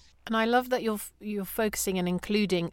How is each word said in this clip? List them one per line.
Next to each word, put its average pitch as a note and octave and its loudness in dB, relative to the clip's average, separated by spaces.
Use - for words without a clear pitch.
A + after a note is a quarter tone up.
And A3+ 0
I A3 2
love B3 2
that B3 0
you're A3 0
f-, - -10
you're G#3 -6
focusing G3+ -2
and F3+ 2
including F3+ 0